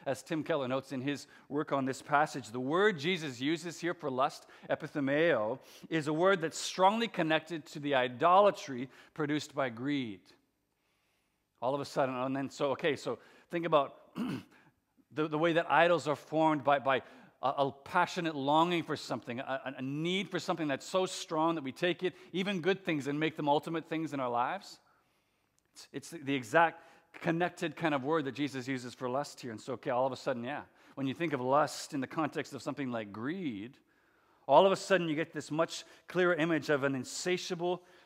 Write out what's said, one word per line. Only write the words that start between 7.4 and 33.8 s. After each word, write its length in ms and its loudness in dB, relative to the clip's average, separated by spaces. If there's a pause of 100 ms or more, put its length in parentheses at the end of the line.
to 120 -12
the 160 2
idolatry 920 4 (240)
produced 420 -2
by 140 0
greed. 500 -4 (1400)
All 120 0
of 60 0
a 60 -6
sudden, 280 0
and 220 -2
then, 140 -4
so, 220 -2
okay, 260 0
so 220 -6 (300)
think 160 -4
about 300 2 (120)
<clears throat> 1080 -12
the, 160 -2
the 80 0
way 160 4
that 180 2
idols 380 6
are 80 0
formed 480 0
by, 140 6
by 240 2 (380)
a, 60 0
a 240 0 (140)
passionate 500 -2
longing 480 2
for 140 -6
something, 420 -8
a, 380 -6
a 40 -8
need 480 -2
for 100 -4
something 280 -4
that's 180 -4
so 200 0
strong 500 -2
that 80 -6
we 80 -6
take 320 -2
it, 120 -4 (180)
even 260 -2
good 240 0
things, 240 -2
and 100 -2
make 200 0
them 100 -4
ultimate 400 0
things 260 -4
in 60 -4
our 100 -2
lives. 500 -4 (920)
It's, 200 -20
it's 320 -12
the 100 0
exact 480 2 (380)
connected 560 -2
kind 160 0
of 100 0
word 220 0
that 100 -6
Jesus 320 -4
uses 260 -6
for 160 -6
lust 300 -4
here. 120 -10
And 100 -10
so, 120 -8
okay, 160 -6
all 160 2
of 60 0
a 60 -6
sudden, 260 -4
yeah, 200 -8 (320)
when 120 -4
you 60 -2
think 180 -4
of 80 -2
lust 540 0
in 80 -4
the 60 -4
context 460 -4
of 80 -10
something 300 -6
like 220 -6
greed, 640 -8 (720)